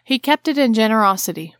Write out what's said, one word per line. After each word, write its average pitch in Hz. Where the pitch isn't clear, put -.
He 262
kept 294
it 285
in 247
generosity, 202